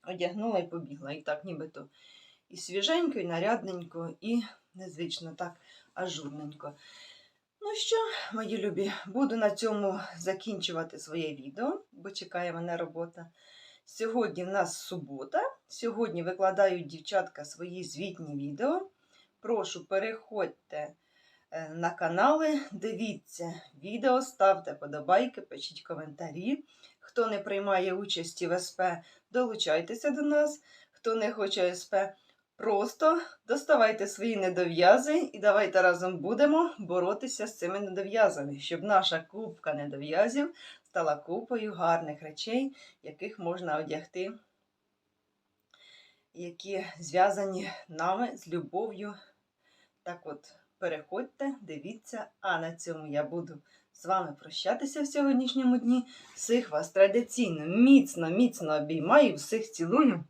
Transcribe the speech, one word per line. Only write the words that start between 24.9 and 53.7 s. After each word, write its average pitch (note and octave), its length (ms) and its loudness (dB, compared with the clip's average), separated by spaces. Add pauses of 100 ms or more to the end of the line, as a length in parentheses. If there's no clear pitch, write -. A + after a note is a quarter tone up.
пишіть - 420 -14
коментарі. E3 840 -6 (360)
Хто - 260 -2
не G#3+ 120 -2
приймає G3 560 0
участі F3+ 520 -4
в E3+ 60 0
С F3+ 180 -2
П, F3 320 -2 (280)
долучайтеся A3 800 0
до C#4+ 120 -2
нас. D4 380 2 (300)
Хто - 240 -4
не A3 180 0
хоче G3+ 300 -2
С F3+ 220 0
П, G3 300 0 (440)
просто A#3+ 640 2 (260)
доставайте A3 600 4
свої G#3+ 300 -2
недов'язи F#3 960 6
і G#3+ 60 -14
давайте G3 440 4
разом F3+ 360 4
будемо D4 600 4
боротися G3+ 680 -2
з - 120 -14
цими F#3+ 220 -4
недов'язами, F#3+ 800 0
щоб E3+ 240 -6
наша F#3 380 4
кубка F#3+ 540 -8
недов'язів D#3 800 0 (280)
стала D#3 340 -2
купою G#3+ 560 -6
гарних E3 500 -2
речей, A3+ 540 -4 (260)
яких G3 360 -12
можна E3+ 400 -4
одягти, D#3+ 540 -6 (2000)
які F3 520 -8 (140)
зв'язані F#3 720 2 (180)
нами F#3 480 -2
з - 120 -18
любов'ю. G3 680 -6 (880)
Так F3 220 -10
от, D3 280 -14 (260)
переходьте, F#3+ 840 -6
дивіться, G3 640 -12 (140)
а F3+ 180 0
на E3 180 -6
цьому D#3+ 300 -10
я D3 180 -2
буду D#3+ 380 -8 (300)